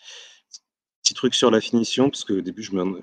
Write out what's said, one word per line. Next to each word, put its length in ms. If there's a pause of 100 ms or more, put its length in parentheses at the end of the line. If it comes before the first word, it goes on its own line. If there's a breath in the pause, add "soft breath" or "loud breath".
(1040 loud breath)
petit 100
truc 220
sur 160
la 100
finition, 480
parce 160
que 80
au 80
début, 220
je 100
me... 300